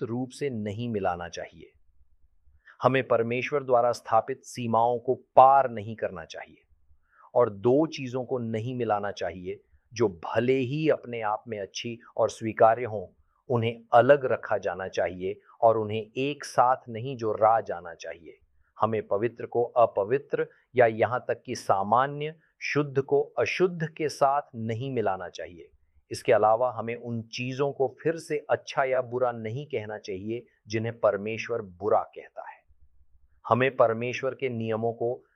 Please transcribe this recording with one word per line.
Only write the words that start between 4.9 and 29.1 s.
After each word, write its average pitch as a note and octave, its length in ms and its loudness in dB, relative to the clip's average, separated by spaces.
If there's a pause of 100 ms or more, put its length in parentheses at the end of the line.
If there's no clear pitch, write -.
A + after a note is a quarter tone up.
को B2+ 160 -2
पार C3 540 8
नहीं A2 260 -8
करना F2+ 300 -8
चाहिए D#2 360 -18 (720)
और A#2+ 140 4
दो A#2+ 380 2
चीजों B2+ 380 -8
को C3 120 -4
नहीं A#2 380 -6
मिलाना G#2 360 -2
चाहिए F#2 520 -10 (300)
जो A2+ 160 2
भले A2+ 480 -2
ही C#3+ 320 -2
अपने A#2+ 320 -4
आप G#2+ 260 -4
में A2 120 -8
अच्छी A2+ 400 -10 (180)
और A2 120 2
स्वीकार्य A2+ 540 4
हों, G#2+ 360 -8 (300)
उन्हें A#2 320 0 (120)
अलग C3 320 8
रखा A2 320 -2
जाना F#2 300 -4
चाहिए F#2 520 -4 (220)
और A2+ 160 6
उन्हें G#2+ 400 -4
एक C#3 280 -4
साथ C3 300 2 (140)
नहीं A#2+ 280 -8
जोड़ा A2 440 2
जाना F2 320 -10
चाहिए। E2 460 -16 (400)
हमें A2 280 -2
पवित्र A#2 380 -2
को A#2 180 -2
अपवित्र A#2+ 840 0 (280)
या A#2+ 100 6
यहाँ A2+ 420 0
तक A#2 180 -4
कि A#2+ 100 -8
सामान्य, C3+ 800 0 (260)
शुद्ध C#3 400 -2
को C#3+ 200 2
अशुद्ध E3 640 -2 (100)
के D3+ 120 -4
साथ C#3+ 320 0 (140)
नहीं A2+ 380 -6
मिलाना F#2+ 360 -2
चाहिए। E2 400 -16 (420)
इसके A#2+ 220 0
अलावा A2+ 380 4
हमें A#2 240 -6
उन A#2 260 -6
चीजों B2+ 500 -4
को C3 320 -2
फिर E3 140 -2
से D#3 320 -6
अच्छा C3+ 340 -2
या B2+ 180 0
बुरा B2 300 -2